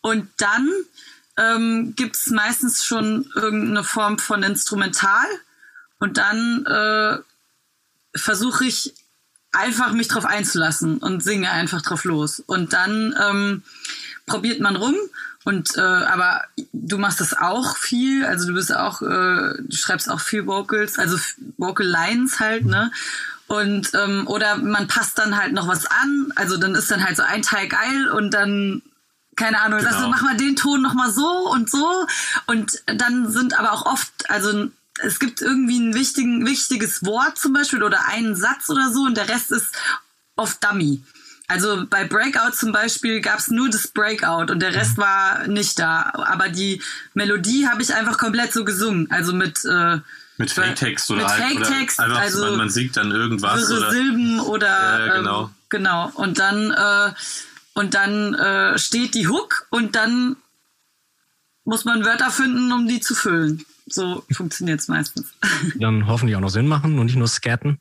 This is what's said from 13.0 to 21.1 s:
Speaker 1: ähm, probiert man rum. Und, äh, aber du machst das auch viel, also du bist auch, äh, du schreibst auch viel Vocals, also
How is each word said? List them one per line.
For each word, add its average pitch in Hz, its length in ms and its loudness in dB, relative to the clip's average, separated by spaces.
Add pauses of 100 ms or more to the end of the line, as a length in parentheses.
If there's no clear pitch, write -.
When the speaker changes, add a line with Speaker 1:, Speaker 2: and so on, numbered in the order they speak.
Speaker 1:
ähm, 202 440 0 (600)
probiert 214 340 -2
man 202 160 2
rum. 240 200 0 (500)
Und, 190 300 -2
äh, 185 60 0
aber 185 640 2 (280)
du 196 260 -4
machst 202 220 0
das 156 180 0
auch 226 400 0
viel, 269 480 0
also 175 220 -2
du 180 60 -2
bist 180 200 0
auch, - 280 -2
äh, - 40 -4 (540)
du - 160 -8
schreibst - 340 -2
auch - 120 -4
viel 208 260 -2
Vocals, 196 500 -2
also 185 200 0